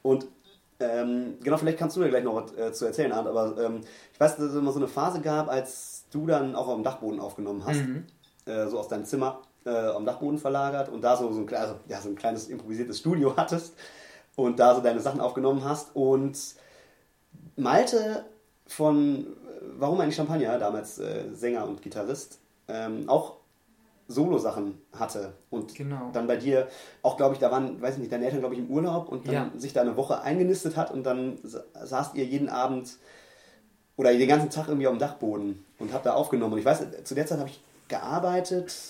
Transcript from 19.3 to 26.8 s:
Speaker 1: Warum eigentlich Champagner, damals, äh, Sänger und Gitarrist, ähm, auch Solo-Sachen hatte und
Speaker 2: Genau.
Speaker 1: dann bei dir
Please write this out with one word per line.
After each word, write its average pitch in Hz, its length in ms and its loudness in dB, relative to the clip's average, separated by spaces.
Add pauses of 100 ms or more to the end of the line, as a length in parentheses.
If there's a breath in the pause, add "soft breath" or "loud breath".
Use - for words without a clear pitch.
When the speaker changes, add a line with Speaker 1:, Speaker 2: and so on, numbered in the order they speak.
Speaker 1:
Warum 147 240 2
eigentlich 151 140 2
Champagner, 147 440 0
damals, 104 400 -4
äh, 107 240 -6 (100)
Sänger 113 340 -2
und 101 140 -10
Gitarrist, 107 580 -8 (280)
ähm, 113 400 -6
auch - 300 2 (720)
Solo-Sachen 110 720 0 (120)
hatte 104 420 -6 (160)
und 107 260 -8
Speaker 2:
Genau. 139 380 -8
Speaker 1:
dann 120 140 -2
bei 123 80 2
dir 131 320 2 (340 loud breath)